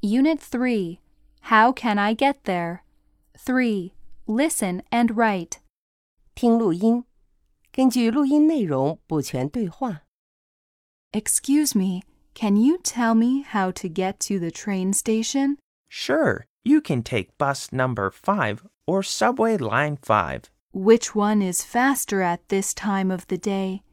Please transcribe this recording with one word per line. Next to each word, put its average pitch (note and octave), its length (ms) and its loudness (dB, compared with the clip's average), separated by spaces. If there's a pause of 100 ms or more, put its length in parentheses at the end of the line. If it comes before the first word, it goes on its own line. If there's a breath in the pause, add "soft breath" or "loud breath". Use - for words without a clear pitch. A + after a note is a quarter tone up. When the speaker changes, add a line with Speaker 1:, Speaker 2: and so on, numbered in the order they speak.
Speaker 1:
Unit C4+ 320 2
three, A3+ 600 -4 (500)
How A3+ 220 6
can G#3+ 260 -2
I G#3 160 0
get C#4 300 0
there? F3 400 -6 (520)
Three, A3+ 560 -2 (360)
Listen G#3+ 640 -2
and A#3 240 2
write. G#3 420 -2 (800)
Speaker 2:
听 A#3 200 4
录 A3 160 2
音， A3+ 320 2 (680)
根 C4 180 4
据 A#3 180 2
录 C#4 160 2
音 D4 220 4
内 D#4 160 2
容 D3 460 -2
补 D#3 120 0
全 C3+ 280 -4
对 G#3 200 -4
话。 G3 340 -8 (1080)
Speaker 1:
Excuse C4+ 680 0
me, F#3+ 280 -2 (300)
can G#3 200 0
you C4 300 4
tell A3+ 320 0
me B3+ 340 2
how F#3+ 220 -2
to F#3 160 -8
get F#3 400 -4
to G3+ 100 -2
the E3+ 140 -4
train F#3+ 400 -4
station? C4+ 640 0 (320)
Speaker 3:
Sure, - 560 -2 (180)
you D4 180 4
can C3 220 -2
take A2 340 -4
bus C#3 360 -2
number B2+ 400 0
five C3+ 480 -2 (260)
or F#3+ 160 0
subway A3+ 560 0
line C#3 380 -2
five. E2+ 460 0 (300)
Speaker 1:
Which G3 440 2
one G#3 260 2
is F3+ 220 -4
faster B3 580 -2
at F3 240 -2
this G3 260 -2
time G3 380 -2
of F3+ 160 -6
the F#3 120 -4
day? F#3+ 440 -4 (100)